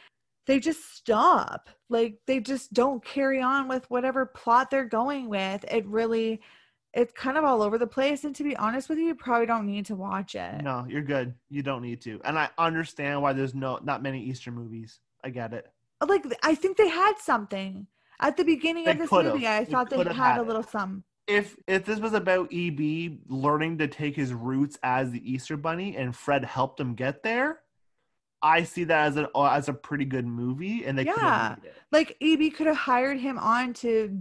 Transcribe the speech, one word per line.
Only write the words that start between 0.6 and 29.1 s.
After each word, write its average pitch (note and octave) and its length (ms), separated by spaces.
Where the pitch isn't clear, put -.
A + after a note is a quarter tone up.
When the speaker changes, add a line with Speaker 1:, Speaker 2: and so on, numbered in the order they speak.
Speaker 1:
just - 340
stop. B3 720
Like, A#3 380
they C4 140
just B3 320
don't B3 320
carry C4+ 380
on C4 240
with B3+ 240
whatever B3+ 360
plot B3 440
they're C4+ 140
going B3 440
with. G3 400
It A3+ 180
really, A3+ 540
it's A#3+ 180
kind C4 240
of D#4 80
all B3 180
over G#3 160
the A#3 80
place, C4+ 380
and C#4+ 120
to D4 80
be C#4+ 120
honest A#3+ 320
with D#4 100
you, E4 80
you E4 100
probably A#3 300
don't A3+ 200
need G3+ 200
to G#3 100
watch F#3+ 400
it. F2+ 260
Speaker 2:
No, B2+ 260
you're D3 140
good. C3 320
You C#3+ 120
don't C3 200
need A#2 200
to. A2 220
And D3+ 140
I D3+ 100
understand D#3 640
why C#3 100
there's C3+ 240
no, C3 260
not C#3 200
many C3+ 200
Easter B2 300
movies. A2+ 480
I C3 60
get A#2 220
it. - 140
Speaker 1:
Like, F4+ 180
I D#4 100
think F#4+ 220
they G#4+ 120
had F#4 300
something. G3 680
At D4 160
the F4+ 80
beginning E4 400
Speaker 2:
They D#4+ 80
Speaker 1:
of D4+ 60
this D#4+ 120
Speaker 2:
could've. A3+ 240
Speaker 1:
movie, B3 120
I G#3+ 180
Speaker 2:
They - 60
Speaker 1:
thought A3+ 200
they C4+ 60
Speaker 2:
could've B3+ 200
Speaker 1:
had B3+ 180
Speaker 2:
had A#3+ 40
Speaker 1:
a A#3+ 40
Speaker 2:
it. A3+ 40
Speaker 1:
little A3+ 160
something. F#3+ 400
Speaker 2:
If, G#3 300
if F#3+ 180
this G#3+ 140
was A3 160
about F#3 380
E F3 180
B D#3 560
learning D3+ 520
to D3+ 100
take D3 280
his C3+ 160
roots C3 520
as B2+ 260
the A#2+ 220
Easter C3 240
Bunny E3 400
and B2 200
Fred C#3 280
helped C3 360
him B2 140
get C3 300
there, B3+ 360
I D#3+ 200
see E3+ 220
that D#3 240
as C#3+ 80